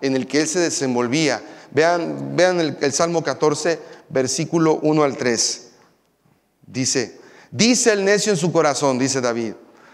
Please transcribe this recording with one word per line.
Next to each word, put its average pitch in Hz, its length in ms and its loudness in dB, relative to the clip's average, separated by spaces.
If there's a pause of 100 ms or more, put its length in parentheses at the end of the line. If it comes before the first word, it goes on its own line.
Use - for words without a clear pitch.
en 135 120 0
el 131 120 -2
que 147 160 0
él 156 40 0
se 170 120 -4
desenvolvía. 127 840 0 (280)
Vean, 151 680 -2
vean 180 240 2
el, 147 220 -2
el 143 100 0
Salmo 170 320 0
catorce, 151 560 0 (300)
versículo 156 720 0
uno 151 220 4
al 131 120 0
tres. - 540 -2 (960)
Dice, 120 520 -4 (320)
"Dice 220 440 2
el 196 100 -2
necio 208 260 2
en 190 80 2
su 160 140 0
corazón", 143 460 2
dice 131 240 -2
David, 117 320 -2 (400)